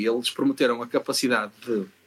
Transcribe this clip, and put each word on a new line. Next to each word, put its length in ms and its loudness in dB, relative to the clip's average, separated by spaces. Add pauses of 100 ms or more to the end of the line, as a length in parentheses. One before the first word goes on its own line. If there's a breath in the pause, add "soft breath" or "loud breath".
eles 240 0
prometeram 520 2
a 40 -8
capacidade 680 -2 (120)
de 220 -2 (200)